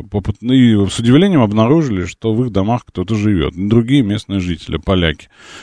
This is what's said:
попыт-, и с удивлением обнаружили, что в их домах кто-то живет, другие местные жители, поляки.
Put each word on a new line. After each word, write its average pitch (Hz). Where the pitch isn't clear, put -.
попыт-, 101
и 117
с -
удивлением 139
обнаружили, 110
что 110
в 120
их 120
домах 101
кто-то 92
живет, 101
другие 117
местные 101
жители, 87
поляки. 85